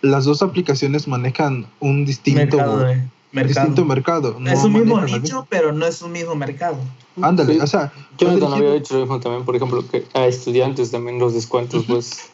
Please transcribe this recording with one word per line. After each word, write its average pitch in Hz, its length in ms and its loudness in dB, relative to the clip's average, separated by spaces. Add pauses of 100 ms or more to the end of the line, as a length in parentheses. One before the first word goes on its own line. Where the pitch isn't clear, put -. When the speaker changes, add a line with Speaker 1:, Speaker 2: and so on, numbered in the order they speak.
Speaker 1:
las 139 240 -2
dos 147 180 2
aplicaciones 147 640 -2
manejan 127 580 -4 (140)
un 143 260 0
distinto, 143 500 2
Speaker 2:
Mercado, 139 240 2
Speaker 1:
güey, 127 140 2
Speaker 2:
eh, 127 140 -2 (240)
mercado. 135 340 2
Speaker 1:
distinto 151 180 2
mercado. 135 520 0 (100)
Speaker 2:
Es 135 140 2
Speaker 1:
No - 60 2
Speaker 2:
un 208 60 4
mismo 226 220 4
Speaker 1:
manejan 143 220 0
el 120 60 -4
Speaker 2:
nicho, 160 120 -6
Speaker 1:
mismo. 262 160 -6
Speaker 2:
pero 160 220 2
no 156 140 -2
es 165 140 -4
un 170 120 -12
mismo 170 240 -6
mercado. 143 420 -6 (420)
Speaker 1:
Ándale, 151 340 4
Speaker 3:
Sí. 160 60 4
Speaker 1:
o 147 60 0
sea, 147 260 0 (240)
Speaker 3:
Jonathan 180 280 4
Speaker 1:
está - 20 2
Speaker 3:
había 139 100 0 (140)
Speaker 1:
dirigido 143 40 4
Speaker 3:
dicho 143 200 -2
lo 131 60 2
mismo 127 200 -2
también, 123 240 -4
por 127 120 0
ejemplo, 123 340 0
que 127 240 -2
a 131 120 4
estudiantes 127 680 0
también 120 260 -6
los 123 160 2
descuentos, 120 500 -2
Speaker 1:
Ujú. 120 100 -2
Speaker 3:
pues. - 400 -6